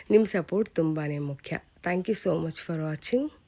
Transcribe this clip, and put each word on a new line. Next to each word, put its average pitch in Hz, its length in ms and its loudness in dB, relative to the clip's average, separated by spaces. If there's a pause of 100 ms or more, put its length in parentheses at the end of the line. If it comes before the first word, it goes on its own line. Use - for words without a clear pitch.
(100)
ನಿಮ್ 214 160 8
ಸಪೋರ್ಟ್ 190 480 0
ತುಂಬಾನೇ 156 440 0
ಮುಖ್ಯ. 143 400 -6 (260)
Thank 180 260 -2
you 208 160 -2
so 165 180 2
much 160 260 -6
for 165 60 -2
watching. 156 540 -2 (180)